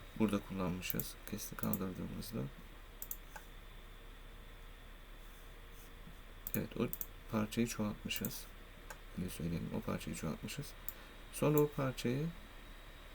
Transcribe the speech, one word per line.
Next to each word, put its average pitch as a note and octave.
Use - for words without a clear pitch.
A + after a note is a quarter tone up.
burada G#2
kullanmışız. F2+
Kesti -
kaldırdığımızda. F#2+
Evet, -
o B2
parçayı A2
çoğaltmışız. -
Öyle F2+
söyleyelim, E2
o A2
parçayı -
çoğaltmışız. -
Sonra D3
o D3
parçayı, C3+